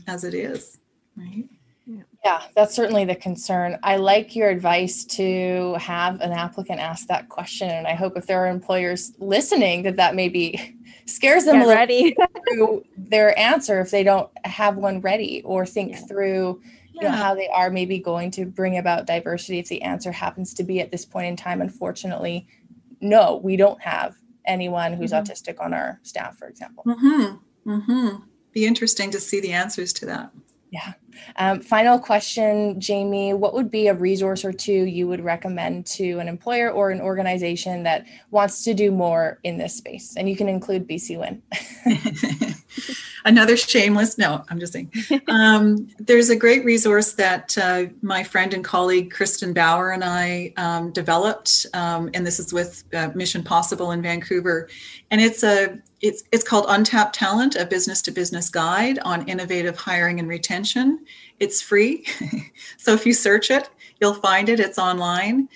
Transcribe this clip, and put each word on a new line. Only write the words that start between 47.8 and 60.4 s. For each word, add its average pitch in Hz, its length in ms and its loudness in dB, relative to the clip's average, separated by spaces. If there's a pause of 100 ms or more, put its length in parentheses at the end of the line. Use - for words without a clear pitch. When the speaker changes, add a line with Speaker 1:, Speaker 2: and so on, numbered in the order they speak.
Speaker 1:
my 190 200 -2
friend 185 300 -2
and 185 120 -4
colleague 180 460 2
Kristen 190 440 -2
Bauer 175 380 4
and 185 120 -4
I, 175 520 -2
um, 170 360 -4
developed, 180 800 0
um, 170 400 -2
and 180 140 -4
this 170 120 -2
is 175 140 -8
with, 175 400 -4
uh, 160 220 -4
Mission 185 280 -4
Possible 175 500 0
in 170 100 -4
Vancouver. 170 680 -2 (420)
And 214 100 4
it's 226 220 4
a, 196 360 2 (240)
it's, 208 200 -2 (100)
it's 226 120 2
called 208 240 2
Untapped 214 460 4
Talent, 220 420 0
a 180 80 -2
business-to-business 175 880 -4
guide 190 500 0
on 170 260 -4
innovative 180 500 -4
hiring 175 440 -2
and 165 80 -6
retention. 214 800 -2 (340)